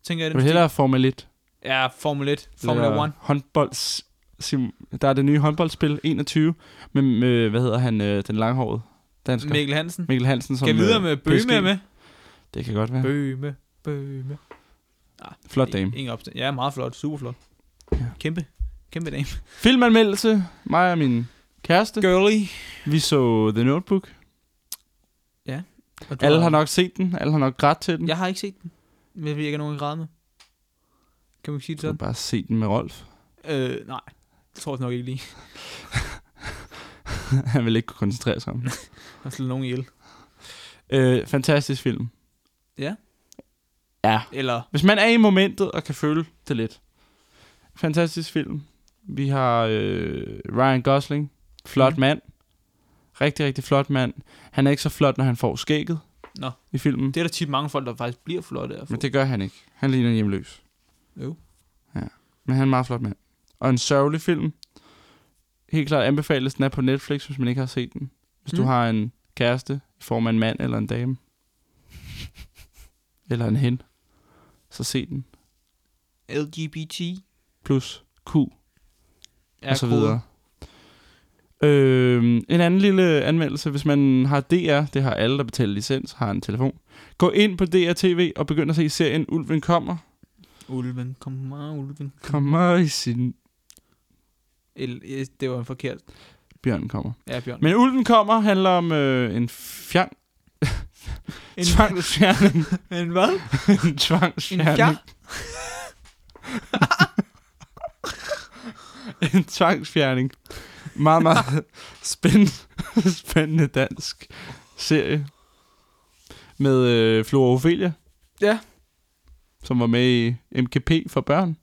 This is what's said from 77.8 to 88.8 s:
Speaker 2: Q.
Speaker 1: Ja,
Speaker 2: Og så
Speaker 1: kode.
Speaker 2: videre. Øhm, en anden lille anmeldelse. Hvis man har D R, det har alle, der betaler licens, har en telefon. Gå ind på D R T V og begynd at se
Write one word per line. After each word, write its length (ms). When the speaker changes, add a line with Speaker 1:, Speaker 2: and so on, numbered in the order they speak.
Speaker 2:
Q. 100
Speaker 1:
Ja, 60
Speaker 2:
Og 80
så 100
Speaker 1:
kode. 120
Speaker 2:
videre. 220
Øhm, 720
en 120
anden 200
lille 420
anmeldelse. 460
Hvis 160
man 400
har 160
D 120
R, 400
det 100
har 100
alle, 240
der 60
betaler 300
licens, 380
har 200
en 100
telefon. 380
Gå 120
ind 280
på 80
D 100
R 180
T 100
V 320
og 120
begynd 220
at 60
se 140